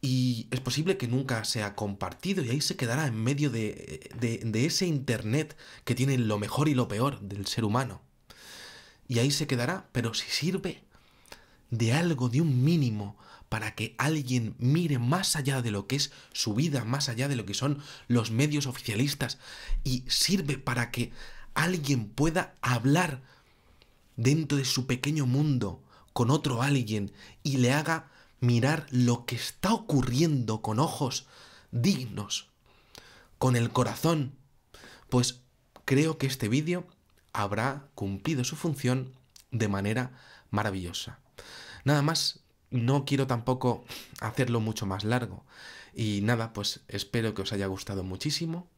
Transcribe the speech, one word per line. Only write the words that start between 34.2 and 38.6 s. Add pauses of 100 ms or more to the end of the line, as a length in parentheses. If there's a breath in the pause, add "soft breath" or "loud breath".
pues (440)
creo
que
este
vídeo (440)
habrá
cumplido
su
función (380)